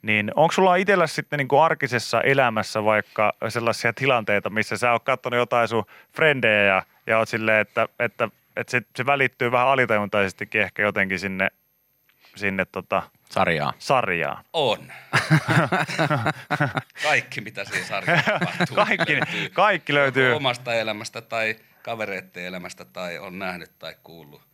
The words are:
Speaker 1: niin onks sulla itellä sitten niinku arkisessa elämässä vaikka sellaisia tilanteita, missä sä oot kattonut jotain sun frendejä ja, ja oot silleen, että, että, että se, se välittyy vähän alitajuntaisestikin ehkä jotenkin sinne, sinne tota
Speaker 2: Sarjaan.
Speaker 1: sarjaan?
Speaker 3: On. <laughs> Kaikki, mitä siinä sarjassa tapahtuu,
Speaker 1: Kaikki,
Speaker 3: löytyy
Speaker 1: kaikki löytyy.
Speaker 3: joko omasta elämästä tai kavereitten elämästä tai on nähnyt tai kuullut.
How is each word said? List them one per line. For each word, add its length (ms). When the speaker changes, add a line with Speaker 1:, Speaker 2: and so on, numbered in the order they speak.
Speaker 1:
niin 340
onks 200
sulla 200
itellä 320
sitten 320
niinku 200
arkisessa 600
elämässä 640
vaikka 500
sellaisia 440
tilanteita, 560
missä 280
sä 140
oot 120
kattonut 340
jotain 300
sun 180
frendejä 480
ja, 200
ja 100
oot 120
silleen, 320
että, 260
että, 300
että 160
se, 100
se 100
välittyy 460
vähän 160
alitajuntaisestikin 960
ehkä 220
jotenkin 360
sinne, 300
sinne 300
tota 380
Speaker 2:
Sarjaan. 500
Speaker 1:
sarjaan? 760
Speaker 3:
On. 380
<laughs> 1120
Kaikki, 380
mitä 240
siinä 200
sarjassa 540
tapahtuu, 360
Speaker 1:
Kaikki, 400
Speaker 3:
löytyy 340
Speaker 1:
kaikki 440
löytyy. 340
Speaker 3:
joko 100
omasta 360
elämästä 480
tai 340
kavereitten 640
elämästä 400
tai 340
on 200
nähnyt 400
tai 240
kuullut. 380